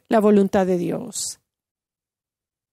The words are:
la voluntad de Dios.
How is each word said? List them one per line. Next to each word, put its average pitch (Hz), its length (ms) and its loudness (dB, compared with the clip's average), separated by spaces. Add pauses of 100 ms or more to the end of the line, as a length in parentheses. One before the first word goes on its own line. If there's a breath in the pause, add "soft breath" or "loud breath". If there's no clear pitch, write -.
la 233 100 2
voluntad 202 460 2
de 180 140 0
Dios. - 600 -8 (1300)